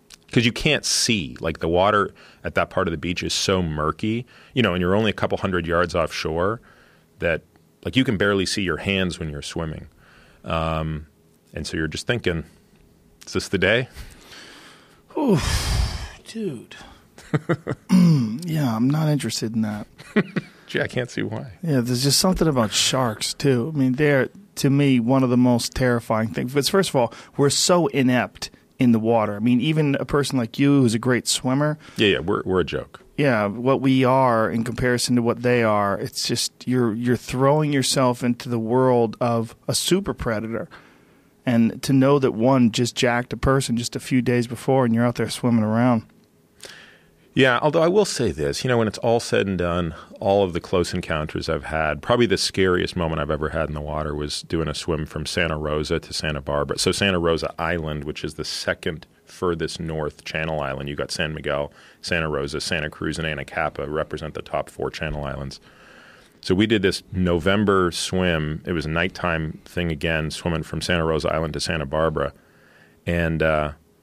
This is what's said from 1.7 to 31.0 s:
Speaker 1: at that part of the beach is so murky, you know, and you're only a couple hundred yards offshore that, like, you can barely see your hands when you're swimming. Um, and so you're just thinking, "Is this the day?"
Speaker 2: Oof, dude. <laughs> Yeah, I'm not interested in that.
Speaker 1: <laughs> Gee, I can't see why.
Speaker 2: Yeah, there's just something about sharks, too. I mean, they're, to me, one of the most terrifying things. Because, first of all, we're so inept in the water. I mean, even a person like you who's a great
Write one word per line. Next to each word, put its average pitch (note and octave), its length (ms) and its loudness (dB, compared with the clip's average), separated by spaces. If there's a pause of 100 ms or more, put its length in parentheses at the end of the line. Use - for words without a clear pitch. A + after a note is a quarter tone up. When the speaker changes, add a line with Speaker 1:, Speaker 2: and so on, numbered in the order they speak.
Speaker 1:
at F2 120 -8
that F2 160 0
part F#2+ 160 0
of E2 40 -2
the E2 60 -4
beach E2+ 240 -4
is D#2+ 120 -4
so F#2+ 280 2
murky, E2 640 -2 (300)
you B2 80 2
know, F#2 100 2
and F2+ 80 -2
you're F2+ 140 2
only A2 160 2
a - 20 -2
couple G2 240 -2
hundred F2+ 300 -2
yards E2+ 260 0
offshore E2+ 680 -2 (600)
that, E2 240 -2 (420)
like, F#2 100 -6
you C3 80 4
can A#2 140 0
barely G2+ 280 2
see G#2 160 -4
your E2 160 -2
hands F#2+ 420 -2
when D#2+ 100 -8
you're C#2+ 120 -10
swimming. D#2+ 460 -8 (560)
Um, D#2+ 640 -4 (460)
and D#2 120 -8
so - 120 -8
you're D#2+ 100 -2
just - 180 -10
thinking, F2+ 380 -2 (840)
"Is - 80 -10
this - 140 -2
the G2+ 100 -2
day?" G#2+ 300 2 (1300)
Speaker 2:
Oof, - 1120 0
dude. E3+ 540 -8
<laughs> - 40 -20 (1600)
Yeah, D3+ 280 -2
I'm A#2+ 160 2
not D#3 200 2
interested A#2+ 460 -2
in A2 80 2
that. G#2 240 -6 (280)
Speaker 1:
<laughs> - 520 -4
Gee, C3 120 -2
I B2+ 80 0
can't C3+ 240 -4
see - 100 -4
why. G#2+ 400 -8
Speaker 2:
Yeah, C#3+ 200 2
there's B2 220 -2
just C#3 160 4
something F3+ 280 2
about B2 240 2
sharks, - 600 -2
too. C3+ 400 0
I D3+ 40 -4
mean, C3 160 4
they're, C#3 360 2 (260)
to C#3+ 140 2
me, C#3 300 4
one C3 240 4
of B2 60 2
the B2 80 4
most B2 380 4
terrifying A#2 540 0
things. C3 240 -6
Because, C#3+ 160 0
first G3 200 2
of - 60 -2
all, A#2+ 180 2 (220)
we're C#3 140 4
so F3 380 2
inept B2+ 640 0 (300)
in B2 140 6
the A2+ 60 4
water. A2 360 2
I G#2 40 -8
mean, B2 200 4
even D3+ 360 2
a B2+ 100 -4
person C#3+ 320 0
like A2+ 220 -4
you C#3+ 220 6
who's A#2 120 4
a A2+ 60 0
great A#2 280 0